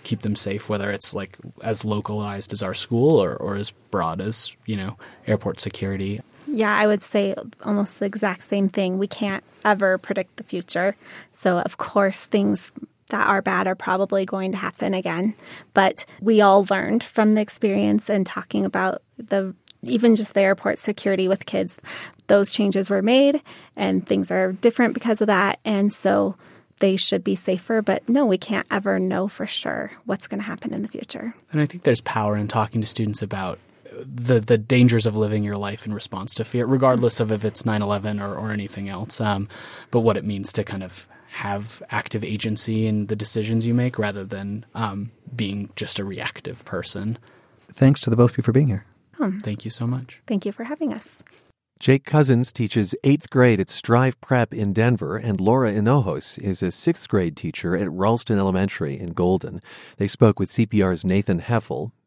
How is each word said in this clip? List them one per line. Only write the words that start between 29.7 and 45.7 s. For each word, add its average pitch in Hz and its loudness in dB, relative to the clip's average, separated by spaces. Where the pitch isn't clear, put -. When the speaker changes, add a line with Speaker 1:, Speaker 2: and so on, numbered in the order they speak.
Speaker 2:
what's 196 -4
gonna 202 -8
happen 214 -8
in 208 -4
the 214 -6
future. - -10
Speaker 1:
And 151 0
I 147 2
think 175 -10
there's 120 4
power 104 -2
in 104 -2
talking 110 -2
to 104 -2
students 104 -2
about 95 -6
the, 123 0
the 110 2
dangers 117 6
of 107 0
living 107 0
your 101 -4
life 101 -6
in - -6
response 190 -6
to - -4
fear, 120 -2
regardless 127 4
of 110 2
if 107 -2
it's - -2
nine 107 0
eleven 104 -2
or, 101 -6
or 107 -6
anything 101 -6
else, 98 -6
um, 104 0
but 120 4
what 110 4
it - -6
means 101 -4
to 104 -2
kind 95 -8
of - -16
have 101 -8
active 107 -4
agency 110 -2
in 104 0
the 107 -4
decisions 110 -2
you 117 2
make 123 0
rather 101 -2
than, 101 -8
um, 107 -6
being 101 -4